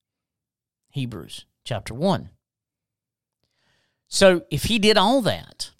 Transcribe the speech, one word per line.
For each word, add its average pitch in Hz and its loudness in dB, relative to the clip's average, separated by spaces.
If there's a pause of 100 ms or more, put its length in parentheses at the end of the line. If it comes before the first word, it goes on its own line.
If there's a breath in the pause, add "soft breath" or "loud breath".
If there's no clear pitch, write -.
(880)
Hebrews 120 -12 (180)
chapter 110 -10
one. 127 -4 (1800)
So 185 4
if 147 -4
he 226 0
did 214 4
all 233 4
that, - -6